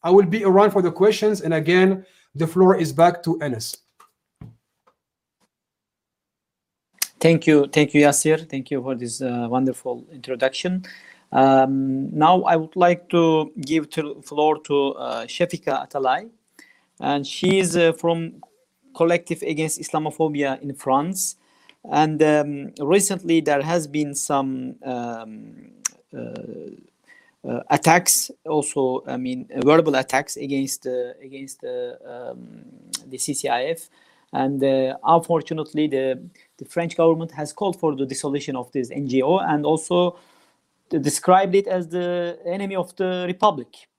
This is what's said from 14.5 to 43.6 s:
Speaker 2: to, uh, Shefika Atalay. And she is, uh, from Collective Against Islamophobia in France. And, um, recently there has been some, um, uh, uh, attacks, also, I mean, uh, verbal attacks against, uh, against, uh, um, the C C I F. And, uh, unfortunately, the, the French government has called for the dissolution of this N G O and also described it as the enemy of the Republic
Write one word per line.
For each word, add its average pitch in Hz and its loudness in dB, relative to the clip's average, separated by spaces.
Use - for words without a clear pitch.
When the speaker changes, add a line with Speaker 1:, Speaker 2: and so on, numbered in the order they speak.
Speaker 2:
to, 139 -2
uh, 123 -8
Shefika 147 -4
Atalay. 143 -2
And 143 -4
she 190 0
is, 170 0
uh, 165 4
from 165 -4
Collective 170 0
Against 156 -4
Islamophobia 151 -4
in 143 -8
France. 147 -2
And, 156 0
um, 147 0
recently 170 2
there 147 2
has 160 -2
been 143 -4
some, 131 -4
um, 113 -12
uh, 62 -12
uh, 120 -6
attacks, 170 2
also, 143 -2
I 131 -8
mean, 127 -8
uh, 131 -4
verbal 156 4
attacks 151 -2
against, 135 -6
uh, 123 -6
against, 135 -18
uh, 123 -8
um, 123 -16
the 131 -14
C 143 -6
C 135 -6
I 123 0
F. 165 -6
And, 135 -2
uh, 135 2
unfortunately, 160 0
the, 131 -2
the 139 -18
French 170 -6
government 165 2
has 151 -10
called 190 -4
for 151 -2
the 135 -2
dissolution 139 -6
of 123 -10
this 123 -4
N 143 -6
G 127 2
O 165 2
and 151 -2
also 170 0
described 180 2
it 196 2
as 180 -4
the 175 -4
enemy 190 -6
of 180 -6
the 185 -2
Republic 185 -4